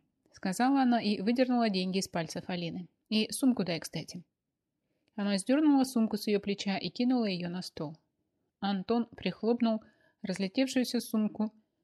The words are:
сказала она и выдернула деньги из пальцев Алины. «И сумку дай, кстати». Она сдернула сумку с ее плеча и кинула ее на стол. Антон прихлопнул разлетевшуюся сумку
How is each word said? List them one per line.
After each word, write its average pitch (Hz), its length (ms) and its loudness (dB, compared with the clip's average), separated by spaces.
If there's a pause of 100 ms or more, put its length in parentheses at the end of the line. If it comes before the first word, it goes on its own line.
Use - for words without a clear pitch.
(380)
сказала 254 440 2
она 240 200 4
и 208 180 0
выдернула 240 480 2
деньги 185 300 0
из 185 100 -4
пальцев 170 380 -6
Алины. 175 400 -6 (220)
«И 214 240 0
сумку 240 320 2
дай, 165 160 -4
кстати». - 420 -10 (960)
Она 202 200 0
сдернула 277 480 4
сумку 220 320 0
с - 120 -4
ее 202 100 2
плеча 196 400 -2
и 175 120 -6
кинула 247 340 2
ее 175 240 -4
на 180 120 -6
стол. 165 360 -8 (640)
Антон 202 460 -2 (100)
прихлопнул 220 680 0 (400)
разлетевшуюся 233 800 -2
сумку 214 520 -2 (320)